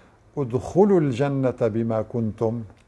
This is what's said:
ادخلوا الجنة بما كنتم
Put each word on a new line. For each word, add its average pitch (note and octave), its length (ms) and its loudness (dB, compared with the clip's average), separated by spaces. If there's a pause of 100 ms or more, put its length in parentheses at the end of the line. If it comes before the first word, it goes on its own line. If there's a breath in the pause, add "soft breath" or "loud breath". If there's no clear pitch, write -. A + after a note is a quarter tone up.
(380 loud breath)
ادخلوا D3+ 640 2
الجنة C3+ 600 0
بما A2+ 420 0
كنتم A2+ 600 -4 (260)